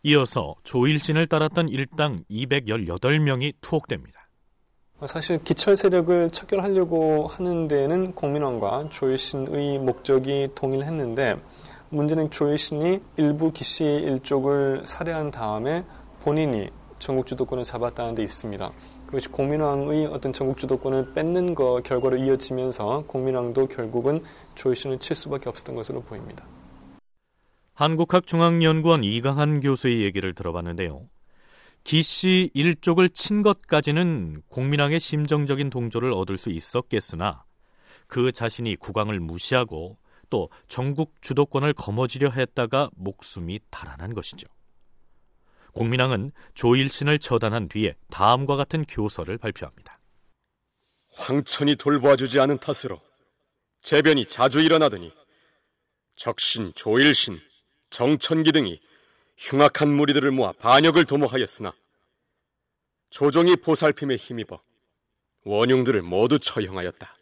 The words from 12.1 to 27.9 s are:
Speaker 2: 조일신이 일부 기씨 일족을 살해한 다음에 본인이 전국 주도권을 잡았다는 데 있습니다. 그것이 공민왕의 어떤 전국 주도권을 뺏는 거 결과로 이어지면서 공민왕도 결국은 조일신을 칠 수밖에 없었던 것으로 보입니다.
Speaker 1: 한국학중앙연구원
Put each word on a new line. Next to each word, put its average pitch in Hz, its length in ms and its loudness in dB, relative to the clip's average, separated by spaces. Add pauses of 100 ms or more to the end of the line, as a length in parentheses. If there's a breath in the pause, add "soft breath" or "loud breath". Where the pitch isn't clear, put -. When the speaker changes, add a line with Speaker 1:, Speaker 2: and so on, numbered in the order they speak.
Speaker 2:
조일신이 151 720 0 (160)
일부 151 340 2
기씨 - 320 -4
일족을 139 1000 0
살해한 160 440 -6
다음에 120 540 -4 (380 loud breath)
본인이 147 480 0 (280)
전국 131 280 -4
주도권을 127 380 -4
잡았다는 117 500 -6
데 113 80 -2
있습니다. 101 480 -8 (360 loud breath)
그것이 135 220 -6
공민왕의 147 800 -2
어떤 139 280 -6
전국 135 240 -2
주도권을 131 560 -2
뺏는 175 400 0
거 127 280 2
결과로 127 360 0
이어지면서 131 880 -2
공민왕도 131 600 -2
결국은 123 540 -2 (320 loud breath)
조일신을 131 440 -4
칠 - 180 -6
수밖에 139 320 -8
없었던 127 260 -12
것으로 123 280 -10
보입니다. - 420 -16 (1300)
Speaker 1:
한국학중앙연구원 165 1300 4